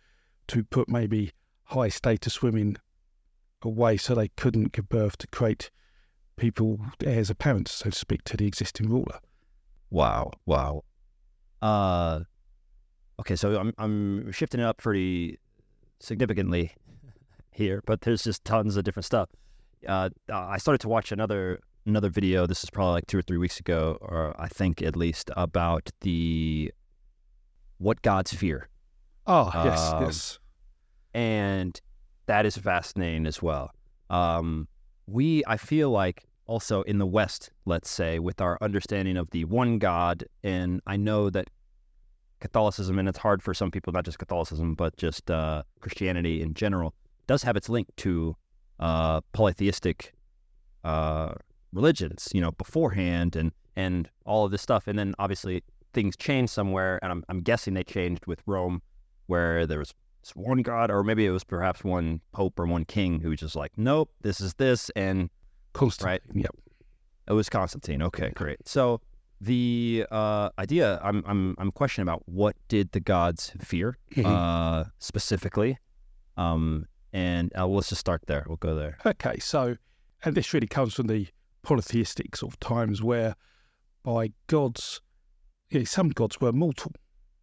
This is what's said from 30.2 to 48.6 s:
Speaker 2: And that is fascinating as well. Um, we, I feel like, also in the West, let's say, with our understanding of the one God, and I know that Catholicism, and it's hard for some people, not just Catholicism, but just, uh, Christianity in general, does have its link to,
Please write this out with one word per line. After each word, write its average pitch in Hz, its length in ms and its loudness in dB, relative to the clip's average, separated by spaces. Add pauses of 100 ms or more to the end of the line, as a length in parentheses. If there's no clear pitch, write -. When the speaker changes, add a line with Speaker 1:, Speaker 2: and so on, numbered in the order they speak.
Speaker 2:
And 101 640 0 (460)
that 107 200 4
is 104 120 0
fascinating 87 720 0
as 78 140 -6
well. 73 300 -2 (380)
Um, 82 580 0 (400)
we, 143 380 2
I 110 120 0
feel 151 340 2
like, 98 340 2 (220)
also 110 360 0
in 104 140 0
the 101 80 2
West, 95 460 0 (140)
let's 87 240 -2
say, 82 300 -2
with 87 220 -4
our 90 200 2
understanding 98 560 -2
of 87 140 -4
the 82 140 -2
one 117 340 2
God, 87 440 2 (200)
and 90 440 -2
I 98 100 -2
know 104 320 2
that 92 200 -2 (920)
Catholicism, 98 600 2
and 95 80 2
it's 92 100 -2
hard 101 240 4
for 95 120 -4
some 90 180 0
people, 90 220 -4
not 87 120 0
just 82 140 -8
Catholicism, 82 560 -2
but 82 220 0
just, - 340 -4
uh, 78 320 -2 (180)
Christianity 87 600 -2
in 80 120 -4
general, 92 400 0 (340)
does 139 160 2
have 120 120 2
its 101 140 -2
link 117 180 0 (100)
to, 82 380 0 (440)